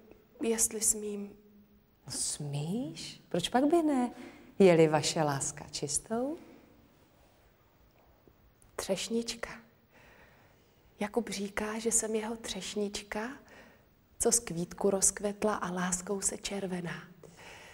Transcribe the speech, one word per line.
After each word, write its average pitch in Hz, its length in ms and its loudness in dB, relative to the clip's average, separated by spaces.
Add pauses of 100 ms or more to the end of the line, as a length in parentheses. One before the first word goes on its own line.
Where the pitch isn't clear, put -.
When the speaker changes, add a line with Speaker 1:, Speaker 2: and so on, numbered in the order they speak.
(420)
Speaker 1:
jestli 220 400 0
smím. 208 480 0 (800)
Speaker 2:
Smíš? 160 1200 -4
Proč 170 200 0
pak 262 160 4
by 330 180 6
ne? 254 280 2 (480)
Je-li 165 280 10
vaše 151 360 2
láska 139 480 -2
čistou? 240 680 -4 (2500)
Speaker 1:
Třešnička. - 720 -2 (1500)
Jakub 208 300 -2
říká, 202 500 -4
že 226 120 0
jsem 220 240 2
jeho 214 200 -4
třešnička, 208 920 -6 (920)
co 233 120 2
z - 80 6
kvítku 170 500 -2
rozkvetla 202 680 0
a 175 160 -4
láskou 180 500 -2
se - 160 -2
červená. 180 680 -6 (720)